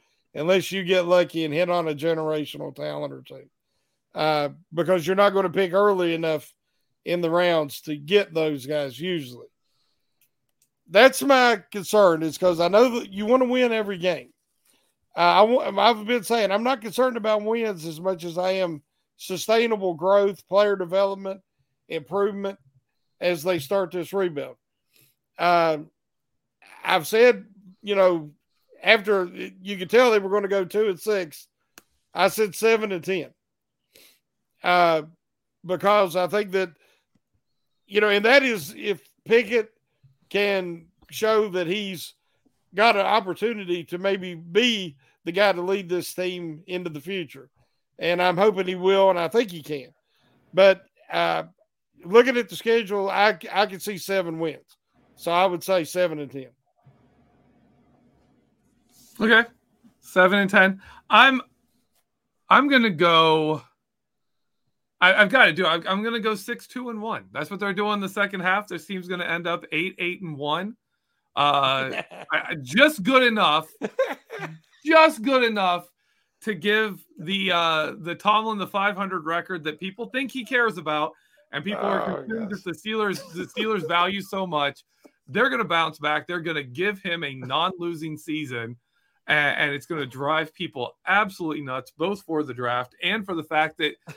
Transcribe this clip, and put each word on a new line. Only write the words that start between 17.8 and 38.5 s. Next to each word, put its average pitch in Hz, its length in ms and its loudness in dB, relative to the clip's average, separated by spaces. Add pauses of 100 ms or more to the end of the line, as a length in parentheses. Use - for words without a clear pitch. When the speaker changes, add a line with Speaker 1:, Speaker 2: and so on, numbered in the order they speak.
Speaker 1:
as 160 160 -10
much 180 220 -4
as 170 140 -8
I 185 160 -2
am 175 280 -4 (340)
sustainable 214 800 -2
growth, 196 560 2
player 202 260 2
development, 190 640 -4 (460)
improvement 196 720 -4 (640)
as 175 220 -2
they 180 160 -2
start 185 320 -2
this 175 200 -8
rebuild. 151 460 -4 (800)
Uh, 165 420 2 (1040)
I've 175 240 0
said, 220 380 4 (360)
you 202 140 -4
know, 175 360 2 (520)
after 196 420 2
you 185 520 -12
could 180 120 -8
tell 240 220 6
they 214 80 4
were 190 100 -4
gonna 202 180 0
go 190 180 0
two 208 240 -2
and 180 100 -4
six, 190 480 -4 (640)
I 180 160 2
said 208 260 -2
seven 220 360 2
and 175 120 -6
ten. 170 300 -6 (1300)
Uh, 170 400 4 (640)
because 185 500 2
I 180 120 0
think 208 240 -2
that, 185 200 -2 (1120)
you 202 160 0
know, 214 80 2
and 202 160 2
that 269 180 8
is 214 320 -4